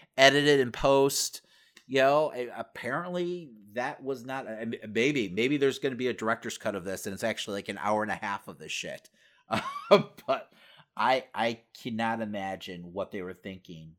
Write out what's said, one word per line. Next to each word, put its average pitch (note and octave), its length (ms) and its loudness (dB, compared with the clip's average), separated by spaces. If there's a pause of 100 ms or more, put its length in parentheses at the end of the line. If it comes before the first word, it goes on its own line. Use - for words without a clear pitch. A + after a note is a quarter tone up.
(180)
edit C3+ 260 8
it C#3+ 160 8
in A#2+ 140 2
post." C#3 680 2 (460)
You C3+ 120 2
know, D3 340 6
a-, B2 240 -6
apparently F3 920 -6 (220)
that B2 300 -4
was C3 220 -6
not, C3 220 -8
I A2 180 -8
mean, A#2 140 -6 (100)
maybe, A#2 400 2
maybe A#2 280 0
there's C3+ 220 2
gonna C3+ 160 -2
be B2 120 -2
a A#2+ 60 0
director's A2+ 440 -4
cut G#2 180 -4
of F#2 100 -6
this, F#2+ 200 -6
and G2+ 80 -6
it's G2 100 -10
actually, G#2+ 320 -4
like, G2+ 140 -8
an G2+ 100 -6
hour G#2+ 240 2
and G#2+ 80 -2
a - 40 -2
half G2+ 320 -6
of D#2 100 -16
this D#2 140 -12
shit. - 380 -10 (400)
<laughs> A2 120 -2 (280)
Um, G3 200 6 (160)
but C3 260 -4 (440)
I, B2 300 2 (100)
I A2+ 240 -2 (220)
cannot A2+ 400 -2
imagine F#2+ 720 -8
what F#2+ 180 -6
they G2+ 100 -6
were F2+ 120 -8
thinking, F2 640 -16